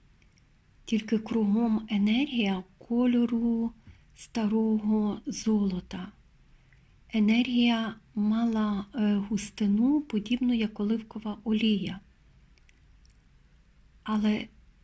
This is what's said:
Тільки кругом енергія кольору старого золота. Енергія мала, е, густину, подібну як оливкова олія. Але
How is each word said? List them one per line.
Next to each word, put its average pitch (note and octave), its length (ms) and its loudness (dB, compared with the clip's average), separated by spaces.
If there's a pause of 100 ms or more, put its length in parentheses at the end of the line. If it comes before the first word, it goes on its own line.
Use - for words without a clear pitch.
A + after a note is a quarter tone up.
(840)
Тільки A3 340 -2
кругом A3 720 0
енергія G#3+ 760 0 (140)
кольору A#3 920 0 (440)
старого G#3+ 1080 0
золота. G3 880 -2 (1000)
Енергія A3+ 800 2 (200)
мала, G#3+ 800 0
е, G#3 200 2
густину, G#3 840 0
подібну B3 540 -2
як A3 260 -2
оливкова G#3+ 640 -4
олія. G#3+ 560 0 (2000)
Але G#3+ 440 0 (380)